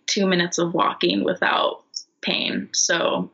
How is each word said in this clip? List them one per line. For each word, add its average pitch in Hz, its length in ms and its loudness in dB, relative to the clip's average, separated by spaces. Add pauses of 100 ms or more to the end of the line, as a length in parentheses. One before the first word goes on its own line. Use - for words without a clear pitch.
two 196 180 2
minutes 175 320 2
of 170 160 0
walking - 500 2
without - 600 0 (380)
pain. - 520 -2
So - 600 0